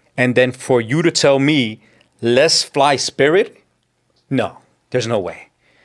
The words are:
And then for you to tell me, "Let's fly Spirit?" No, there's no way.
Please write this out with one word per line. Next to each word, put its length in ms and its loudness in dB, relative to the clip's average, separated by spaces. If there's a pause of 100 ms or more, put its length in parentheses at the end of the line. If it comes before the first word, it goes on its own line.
(180)
And 180 0
then 160 2
for 300 0
you 220 -2
to 60 2
tell 300 2
me, 400 0 (420)
"Let's 420 2
fly 340 0
Spirit?" 600 -2 (720)
No, 280 -4 (320)
there's 180 -4
no 120 -2
way. 300 -10 (360)